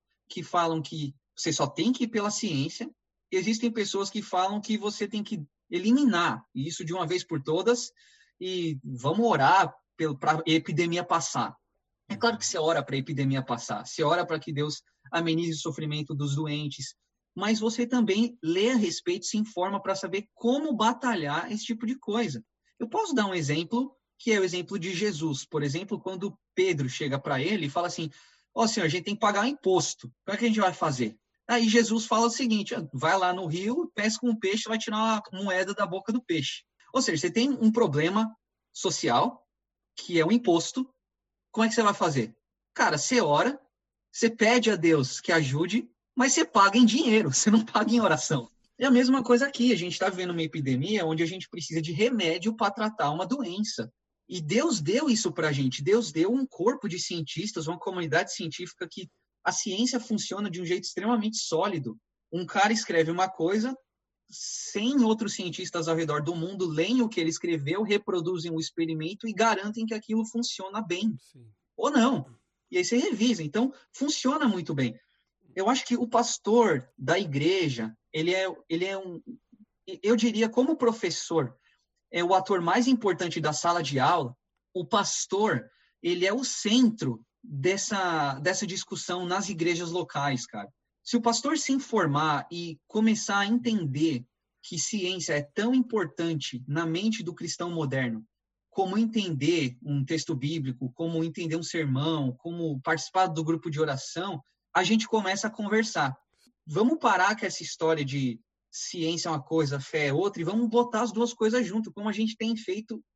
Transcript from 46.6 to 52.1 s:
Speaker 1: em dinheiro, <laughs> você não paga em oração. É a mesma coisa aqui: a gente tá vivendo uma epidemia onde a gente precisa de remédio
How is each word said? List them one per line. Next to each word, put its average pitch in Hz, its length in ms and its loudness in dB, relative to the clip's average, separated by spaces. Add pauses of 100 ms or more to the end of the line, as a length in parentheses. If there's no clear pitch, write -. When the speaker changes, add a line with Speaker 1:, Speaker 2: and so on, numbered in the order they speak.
Speaker 1:
em 254 80 10
dinheiro, 214 440 4
<laughs> 131 40 -2
você - 160 4
não 220 140 6
paga - 280 0
em 240 80 6
oração. 156 480 0 (300)
É 247 80 0
a 277 40 6
mesma 254 320 6
coisa 240 240 6
aqui: 247 260 4
a 196 40 4
gente 170 220 -4
tá 185 100 2
vivendo 180 220 -4
uma 170 120 -2
epidemia 156 640 0
onde 160 180 0
a 165 40 2
gente 185 240 -8
precisa 165 320 -4
de 156 100 -6
remédio 196 640 0